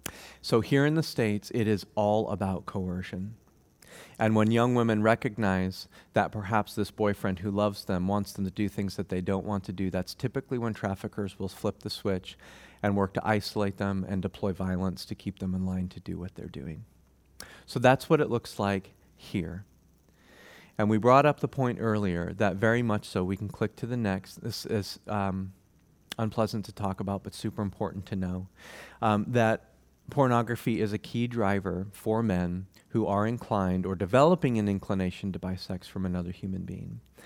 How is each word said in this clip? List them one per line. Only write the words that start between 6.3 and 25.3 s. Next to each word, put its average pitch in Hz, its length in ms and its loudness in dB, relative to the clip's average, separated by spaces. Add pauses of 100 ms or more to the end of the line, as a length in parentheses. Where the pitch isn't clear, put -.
perhaps 104 420 0
this 104 160 -2
boyfriend 101 480 0
who 101 100 -4
loves 101 360 0
them 92 240 0
wants 101 240 -2
them 101 100 -6
to 92 80 -4
do 104 160 -2
things 98 300 -4
that 101 100 -6
they 92 140 -2
don't 92 240 -2
want 101 180 -2
to - 80 -8
do, 95 180 -2
that's 90 240 -4
typically 135 440 -4
when 117 160 -2
traffickers 101 640 -6
will 98 80 -4
flip - 320 -4
the - 100 -10
switch - 480 -4 (460)
and 101 140 2
work - 160 2
to - 120 -4
isolate 104 520 0
them 98 320 -2
and 95 120 -2
deploy 98 300 -2
violence 92 540 -2
to - 100 -10
keep - 240 -8
them 92 160 -2
in 92 100 -2
line 92 220 -2
to - 140 -14
do 85 180 -8
what 87 160 -10
they're - 120 -12
doing. 76 360 -12 (800)
So - 140 -8
that's 123 300 6
what 156 100 6
it 95 100 0
looks - 300 -2
like 98 320 0 (240)
here. 87 480 -6 (1160)
And 104 120 2
we 107 80 6
brought 127 280 8
up 147 140 4
the 127 80 0
point 123 320 -2
earlier 92 540 0
that 98 240 2
very 117 260 4
much 104 240 0
so, 92 160 -2
we 92 140 -2
can 107 100 -6
click - 300 -4
to - 80 -6
the 120 100 -4
next. 98 480 -2
This - 220 -8
is, - 420 -4
um, 95 460 -2 (640)